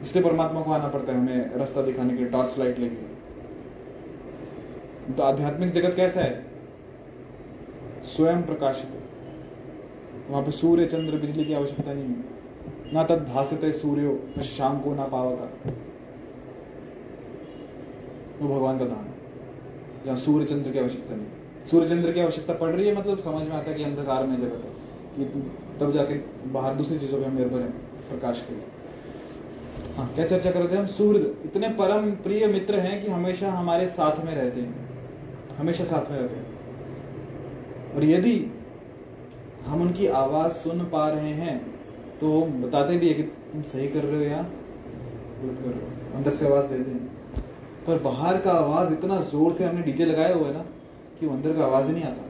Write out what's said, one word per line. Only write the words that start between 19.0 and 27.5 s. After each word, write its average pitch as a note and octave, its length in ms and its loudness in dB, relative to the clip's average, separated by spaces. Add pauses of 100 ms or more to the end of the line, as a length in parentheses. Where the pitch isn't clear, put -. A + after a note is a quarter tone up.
जहाँ C3 120 -2
सूर्य, D3+ 280 4
चंद्र C#3 260 -2
की C3+ 80 2
आवश्यकता B2 360 -2
नहीं। G#2 120 -8 (440)
सूर्य, D#3+ 180 8
चंद्र E3+ 220 4
की F3 80 2
आवश्यकता D#3+ 340 2
पड़ E3 160 0
रही F#3+ 180 4
है, G#3 80 4
मतलब G3 240 0
समझ D#3 280 -2
में D#3+ 80 -4
आता D3+ 160 -2
है D3 60 -4
कि D3+ 60 -2
अंधकार C3+ 440 0
में B2+ 100 2
जगत A#2+ 140 0
है, - 200 -8 (460)
कि C#3 340 -4 (280)
तब D3 120 2
जाके - 580 0
बाहर C3+ 260 0
दूसरी D3+ 240 0
चीजों C#3 200 0
पे C3+ 60 0
हम C3+ 100 0
निर्भर B2 240 2